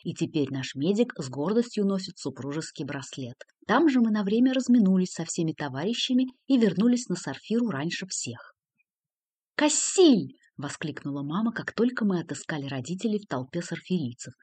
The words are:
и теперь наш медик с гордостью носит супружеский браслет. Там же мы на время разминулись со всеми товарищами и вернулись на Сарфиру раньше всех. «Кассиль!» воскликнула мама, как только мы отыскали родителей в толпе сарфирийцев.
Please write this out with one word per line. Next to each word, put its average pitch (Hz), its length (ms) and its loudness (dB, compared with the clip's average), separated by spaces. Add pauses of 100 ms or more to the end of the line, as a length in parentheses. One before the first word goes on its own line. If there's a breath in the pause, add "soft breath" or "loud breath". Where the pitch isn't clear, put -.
и 170 100 -6
теперь 151 380 0
наш 135 240 -6
медик 202 420 2
с 143 100 -8
гордостью 196 600 0
носит 190 320 -4
супружеский 143 680 -6
браслет. 131 500 -10 (300)
Там 294 240 4
же 254 100 4
мы 226 120 4
на 214 120 0
время 233 300 4
разминулись 214 600 4
со 165 120 -6
всеми 160 280 -2
товарищами 208 760 -2 (180)
и 269 140 4
вернулись 226 500 2
на 180 60 -2
Сарфиру 214 540 -4
раньше 160 360 -4
всех. - 480 -10 (1000)
«Кассиль!» 269 800 4 (200 soft breath)
воскликнула 143 680 -8
мама, 190 280 -2
как 185 220 -8
только 240 320 0
мы 190 140 2
отыскали 147 480 -6
родителей 180 500 -4
в 208 100 -8
толпе 139 360 -6
сарфирийцев. 156 800 -6